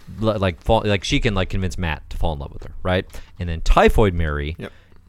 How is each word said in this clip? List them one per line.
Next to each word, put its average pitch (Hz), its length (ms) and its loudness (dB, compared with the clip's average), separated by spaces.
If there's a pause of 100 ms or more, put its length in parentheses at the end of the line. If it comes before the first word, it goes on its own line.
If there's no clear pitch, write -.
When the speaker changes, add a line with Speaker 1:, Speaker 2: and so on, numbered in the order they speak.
(240)
Speaker 1:
l-, 107 160 0
like, 92 220 0
fall, 113 240 2
like, 101 180 0
she - 160 0
can, 113 160 0
like, 92 140 0
convince 92 280 -2
Matt 80 320 -4
to - 80 -8
fall 82 160 0
in 71 60 -8
love 69 120 -12
with - 120 -14
her, - 180 -14
right? 92 240 0 (340)
And 87 100 -6
then 82 120 -6
Typhoid 160 520 6
Mary 76 460 -2
Speaker 2:
Yep. - 120 -12 (380)